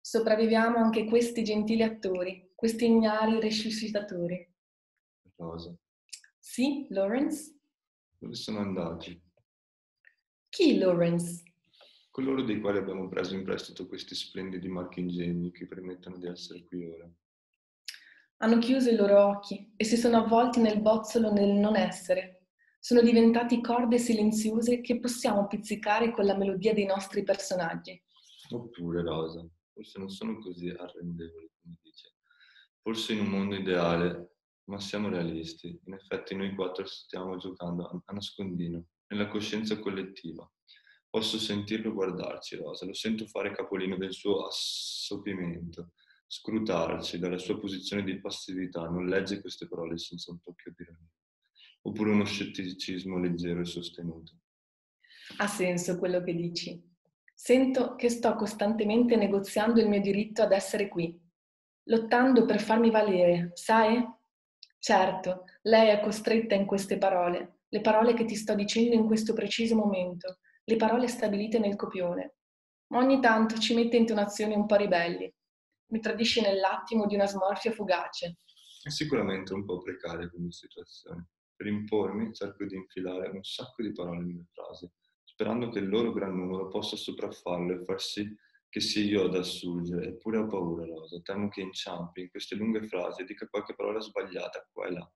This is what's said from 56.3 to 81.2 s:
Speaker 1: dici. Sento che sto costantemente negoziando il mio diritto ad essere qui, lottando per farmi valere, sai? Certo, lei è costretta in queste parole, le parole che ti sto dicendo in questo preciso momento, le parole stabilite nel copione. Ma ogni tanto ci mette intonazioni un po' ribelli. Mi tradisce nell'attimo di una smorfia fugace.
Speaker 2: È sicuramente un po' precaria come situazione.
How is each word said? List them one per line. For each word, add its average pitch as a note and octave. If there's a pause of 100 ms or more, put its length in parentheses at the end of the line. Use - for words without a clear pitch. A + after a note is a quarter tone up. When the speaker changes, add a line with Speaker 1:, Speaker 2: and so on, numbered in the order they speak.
Speaker 1:
dici. E3+ (500)
Sento C4
che A#3+
sto A#3
costantemente G#3+
negoziando G#3
il G#3
mio G3+
diritto G3+
ad G#3
essere G3+
qui, E3+ (680)
lottando A#3+
per G#3
farmi A3+
valere, F3
sai? A3+ (800)
Certo, F#3 (160)
lei A3
è G#3
costretta A3
in G3
queste G3
parole, F3+
le -
parole A3
che A3+
ti G#3+
sto G#3
dicendo A3+
in A3
questo A3
preciso A3
momento, F#3 (220)
le A3+
parole A#3
stabilite G#3+
nel G3+
copione. F#3 (540)
Ma A#3
ogni C4
tanto A3
ci -
mette A#3
intonazioni G#3+
un G#3
po' G#3+
ribelli. F#3 (520)
Mi A3
tradisce A3
nell'attimo G3+
di G3+
una G3+
smorfia G3
fugace. F3 (460)
Speaker 2:
È D3
sicuramente G2
un G2
po' F2+
precaria F2
come F2
situazione. - (280)